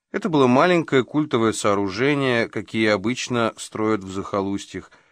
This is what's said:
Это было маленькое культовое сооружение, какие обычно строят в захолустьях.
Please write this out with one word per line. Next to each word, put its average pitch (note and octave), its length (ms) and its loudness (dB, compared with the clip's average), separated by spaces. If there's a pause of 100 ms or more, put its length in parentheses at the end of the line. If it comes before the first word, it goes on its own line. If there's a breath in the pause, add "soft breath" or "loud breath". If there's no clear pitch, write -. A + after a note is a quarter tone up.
(120)
Это G3+ 180 -4
было C#3+ 180 4
маленькое D3 560 4
культовое C3+ 480 0
сооружение, A2+ 960 0
какие A2 400 -2
обычно A2+ 720 0
строят A2 480 -4
в F#2+ 60 -10
захолустьях. G2 800 -6 (200 soft breath)